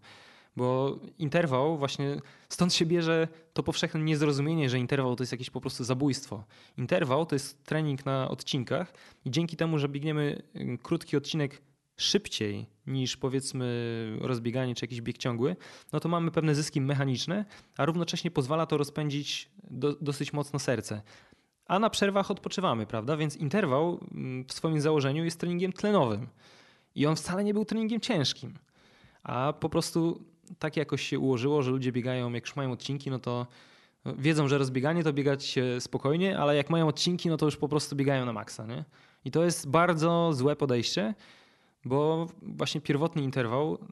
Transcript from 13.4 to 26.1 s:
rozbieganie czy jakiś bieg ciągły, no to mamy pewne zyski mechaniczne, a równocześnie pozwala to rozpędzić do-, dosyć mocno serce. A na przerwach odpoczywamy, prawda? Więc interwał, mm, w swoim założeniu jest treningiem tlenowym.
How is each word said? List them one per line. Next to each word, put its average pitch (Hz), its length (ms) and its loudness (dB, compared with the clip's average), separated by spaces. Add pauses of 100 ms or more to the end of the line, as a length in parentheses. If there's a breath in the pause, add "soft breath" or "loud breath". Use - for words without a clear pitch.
rozbieganie 123 540 -2
czy - 100 -8
jakiś 117 160 -8
bieg 117 160 -6
ciągły, 127 380 0 (380 loud breath)
no 156 60 -2
to 165 100 -2
mamy 170 220 0
pewne 160 240 4
zyski 147 260 0
mechaniczne, 139 640 0 (320 loud breath)
a 135 80 2
równocześnie 165 460 -2
pozwala 156 340 0
to 156 120 2
rozpędzić 143 720 -4 (220)
do-, 143 300 0
dosyć 143 320 -4
mocno 143 260 -2
serce. 110 420 -2 (680 loud breath)
A 180 120 2
na 220 100 4
przerwach 196 420 2
odpoczywamy, 175 540 -2
prawda? 117 320 -2
Więc 151 180 0
interwał, 165 640 2 (120)
mm, 131 340 -6
w - 80 -10
swoim 160 280 0
założeniu 151 440 2
jest 165 140 -4
treningiem 175 340 -2
tlenowym. 131 540 2 (680 soft breath)